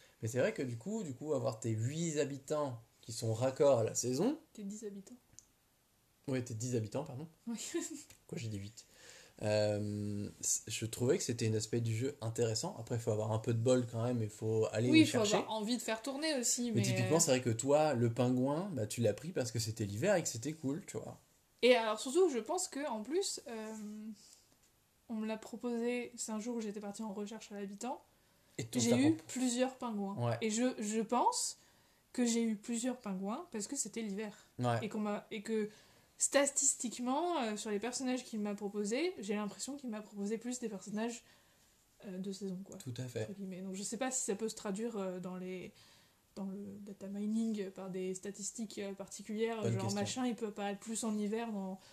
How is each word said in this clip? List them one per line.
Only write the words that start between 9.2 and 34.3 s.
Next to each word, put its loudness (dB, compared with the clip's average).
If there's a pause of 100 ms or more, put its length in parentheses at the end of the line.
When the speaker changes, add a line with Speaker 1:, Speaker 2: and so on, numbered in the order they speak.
Speaker 1:
Euh, 2 (120)
c-, 0
je -4
trouvais 2
que -4
c'était 0
un 2
aspect 0
du 0
jeu -2
intéressant. 0
Après, -6
il 0
faut 0
avoir 2
un 2
peu 0
de 2
bol 4
quand -2
même, 0
il -2
faut 2
aller 2
Speaker 2:
Oui, 10
Speaker 1:
les 12
Speaker 2:
il 2
faut 0
Speaker 1:
chercher. 4
Speaker 2:
avoir 0
envie 0
de -4
faire -2
tourner -2
aussi, 0
Speaker 1:
Mais 4
Speaker 2:
mais 4
Speaker 1:
typiquement, 4
c'est 6
vrai 4
que 2
toi, 6
le 4
pingouin, 4
bah, -2
tu -2
l'as 6
pris -4
parce 0
que 0
c'était -2
l'hiver 2
et 4
que 0
c'était -4
cool, -4
tu -8
vois. -10 (420)
Speaker 2:
Et 10
alors, 2
surtout, 4
je 0
pense -2
que, -4
en -4
plus, -2
euh, -8 (1300)
on -6
me -2
l'a -2
proposé, -2
c'est -6
un -2
jour -2
où -2
j'étais -4
partie -6
en -4
recherche -8
à -10
l'habitant. -6 (540)
Speaker 1:
Et -4
ton -2
Speaker 2:
J'ai 4
Speaker 1:
serpent. 6
Speaker 2:
eu 6 (100)
plusieurs 0
pingouins. -2
Speaker 1:
Ouais. 2
Speaker 2:
Et 2
je, 2
je 0
pense 2 (540)
que 4
j'ai 4
eu 2
plusieurs -2
pingouins -4
parce -4
que -4
c'était -4
l'hiver. -6 (140)